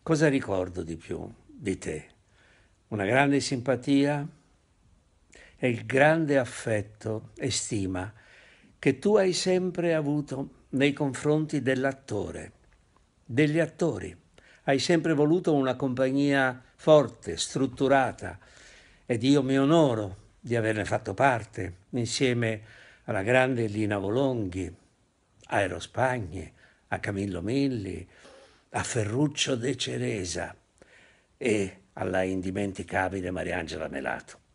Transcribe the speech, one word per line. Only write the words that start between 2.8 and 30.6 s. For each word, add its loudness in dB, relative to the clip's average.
Una -4
grande 2
simpatia 0
e 0
il -4
grande 4
affetto -4
e -6
stima -4
che 2
tu 4
hai 4
sempre 0
avuto -4
nei 2
confronti 0
dell'attore, -4
degli 2
attori. -2
Hai 2
sempre 2
voluto 4
una 2
compagnia 2
forte, 4
strutturata, 0
ed -2
io 6
mi 2
onoro 4
di -4
averne 0
fatto -4
parte, -2
insieme 0
alla -2
grande 2
Lina -2
Volonghi, -2
a 0
Eros -4
Pagni, -4
a -4
Camillo -4
Milli, -4
a -4
Ferruccio -2
De -4
Ceresa -6